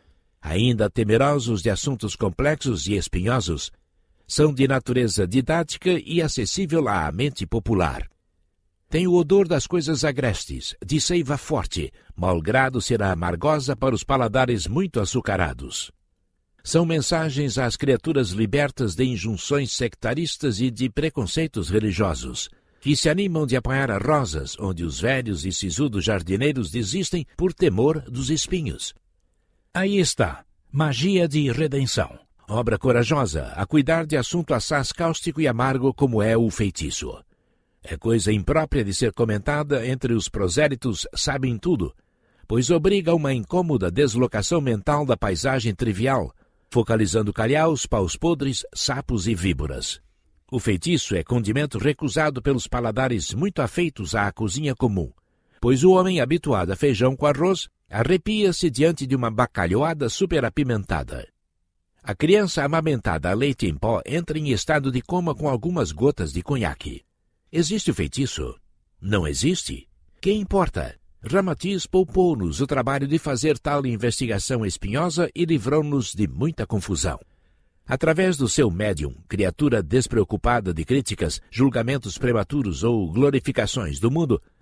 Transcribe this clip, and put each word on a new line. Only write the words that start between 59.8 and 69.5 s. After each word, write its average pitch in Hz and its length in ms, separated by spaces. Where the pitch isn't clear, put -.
superapimentada. 113 1200
A 101 120
criança 185 480
amamentada 135 680
a 95 40
leite 123 340
em 78 80
pó 104 300
entra 156 340
em 151 120
estado 135 380
de 123 120
coma 170 340
com 147 140
algumas 127 420
gotas 90 400
de 87 100
conhaque. 101 600
Existe 175 400
o - 20
feitiço? 80 640
Não 95 260
existe? 76 640